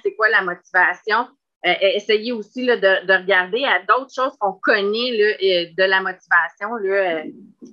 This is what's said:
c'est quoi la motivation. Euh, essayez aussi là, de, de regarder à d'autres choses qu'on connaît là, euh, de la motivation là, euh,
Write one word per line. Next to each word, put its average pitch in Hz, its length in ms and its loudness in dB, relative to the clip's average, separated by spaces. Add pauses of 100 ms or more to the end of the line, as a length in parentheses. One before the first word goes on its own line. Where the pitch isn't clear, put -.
c'est 196 100 -2
quoi 214 160 0
la 208 140 2
motivation. 180 840 -2 (400)
Euh, 175 160 2
essayez 208 500 0
aussi 233 320 -8
là, 247 120 2
de, 190 320 2
de 190 60 4
regarder 185 520 0
à 202 140 0
d'autres 240 340 -2
choses 269 260 -2
qu'on - 140 -2
connaît 220 640 -2
là, 208 240 2
euh, 180 240 2 (100)
de 185 80 2
la 190 160 2
motivation 185 760 -2
là, 196 180 -2
euh, 180 300 -2 (500)